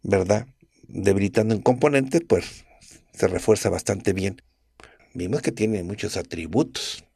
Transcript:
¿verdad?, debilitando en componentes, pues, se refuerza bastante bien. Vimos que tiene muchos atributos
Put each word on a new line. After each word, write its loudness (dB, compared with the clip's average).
¿verdad?, 2
debilitando 2
en -4
componentes, 2
pues, -2
se 0
refuerza 2
bastante -2
bien. -4
Vimos -4
que 0
tiene -2
muchos -6
atributos -4